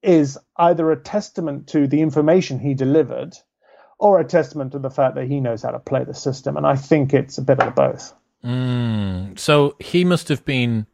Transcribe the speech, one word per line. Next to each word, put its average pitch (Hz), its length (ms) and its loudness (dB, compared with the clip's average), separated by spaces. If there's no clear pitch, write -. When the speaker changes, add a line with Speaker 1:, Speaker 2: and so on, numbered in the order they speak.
Speaker 1:
is 156 360 2
either 165 340 2
a 147 100 0
testament 160 680 -8
to 147 180 2
the 147 160 2
information 156 560 2
he 135 160 -2
delivered 135 600 0
or 202 220 4
a 135 40 -2
testament 147 480 -2
to 143 60 -8
the 135 120 -6
fact 135 240 0
that 131 140 -6
he 139 120 -2
knows 117 220 -4
how 123 80 -4
to 123 80 -8
play 127 260 -4
the 139 100 -10
system. 139 420 -6
And 147 100 -2
I 139 100 2
think 139 380 0
it's 131 240 -2
a 139 40 -6
bit 123 180 2
of - 140 0
both. - 380 0
Speaker 2:
Mm. 117 920 -4
So 143 400 2
he 180 260 0
must 180 240 0
have 139 160 -2
been 120 500 0